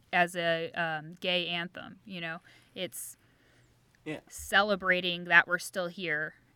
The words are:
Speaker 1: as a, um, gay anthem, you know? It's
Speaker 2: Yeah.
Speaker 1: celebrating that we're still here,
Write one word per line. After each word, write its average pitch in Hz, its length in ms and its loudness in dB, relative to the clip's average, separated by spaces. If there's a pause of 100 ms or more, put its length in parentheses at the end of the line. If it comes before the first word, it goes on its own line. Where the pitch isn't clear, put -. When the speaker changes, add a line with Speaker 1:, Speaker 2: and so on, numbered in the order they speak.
(120)
Speaker 1:
as 175 220 4
a, 165 380 0
um, 160 480 -4
gay 180 280 0
anthem, 175 580 -6
you 190 140 -10
know? 165 200 -8 (340)
It's - 440 -8 (880)
Speaker 2:
Yeah. 151 220 -6
Speaker 1:
celebrating 185 960 2
that 170 220 6
we're 175 120 -2
still 185 300 -6
here, 160 460 -4 (220)